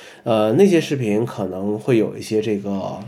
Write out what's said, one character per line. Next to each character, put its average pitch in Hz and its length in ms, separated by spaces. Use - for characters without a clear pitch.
呃， 110 300
那 185 140
些 170 140
视 151 160
频 113 300
可 107 200
能 98 320
会 120 200
有 - 180
一 - 60
些 107 180
这 107 160
个 95 500